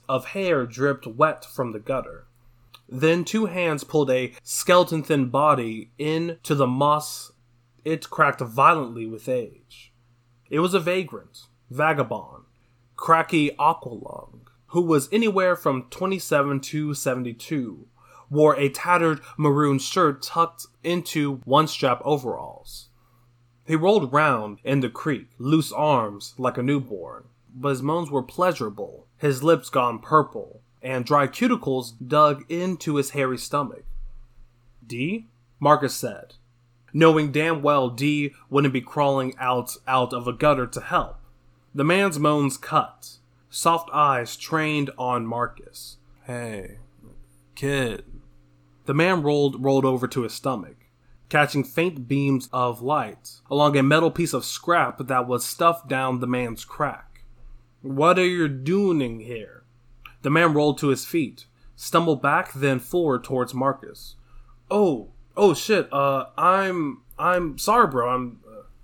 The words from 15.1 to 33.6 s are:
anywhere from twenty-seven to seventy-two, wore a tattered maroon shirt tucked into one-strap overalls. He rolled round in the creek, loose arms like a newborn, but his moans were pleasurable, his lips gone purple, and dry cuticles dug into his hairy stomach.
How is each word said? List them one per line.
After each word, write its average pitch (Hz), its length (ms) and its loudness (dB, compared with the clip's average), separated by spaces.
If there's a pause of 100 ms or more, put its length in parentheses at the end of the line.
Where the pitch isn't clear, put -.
anywhere 190 440 2
from 131 340 -2
twenty-seven 147 680 -2
to 151 340 -4
seventy-two, 123 960 -6 (420)
wore 151 300 6
a 143 100 2
tattered 165 520 0 (160)
maroon 147 420 4
shirt 151 420 0
tucked - 460 -2 (160)
into 156 640 -2
one-strap 135 580 2
overalls. 127 840 -6 (760)
He 156 100 -2
rolled 160 380 2
round 120 500 0
in 139 180 0
the 123 80 0
creek, - 400 -6 (100)
loose 147 320 0
arms 117 680 0
like 127 200 -2
a 123 60 -4
newborn, 110 600 -4 (320)
but 131 140 -4
his 127 120 -2
moans 151 300 -2
were 139 100 0
pleasurable, 123 840 -4 (100)
his 135 260 0
lips 156 260 2
gone 120 300 0
purple, - 600 -2 (200)
and 127 240 -4
dry 143 220 4
cuticles 135 640 -2 (120)
dug 147 440 4
into 170 460 -4
his 139 160 0
hairy 131 260 -2
stomach. - 480 -6 (1000)